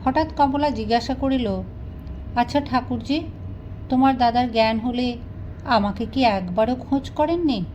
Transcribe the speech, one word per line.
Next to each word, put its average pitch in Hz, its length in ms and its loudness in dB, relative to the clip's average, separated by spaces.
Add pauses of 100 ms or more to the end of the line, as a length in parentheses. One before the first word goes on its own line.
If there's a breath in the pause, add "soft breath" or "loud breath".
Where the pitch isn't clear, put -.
হঠাৎ 302 320 0
কমলা 285 340 2
জিজ্ঞাসা 233 440 0
করিল, 247 480 0 (760)
"আচ্ছা 240 240 2
ঠাকুরজি, 254 600 -2 (680)
তোমার 262 300 4
দাদার 240 340 2
জ্ঞান 220 260 4
হলে 247 380 -2 (480)
আমাকে 214 480 2
কি 269 120 2
একবারও 202 500 2
খোঁজ 269 360 -2
করেননি?" 302 540 2 (100)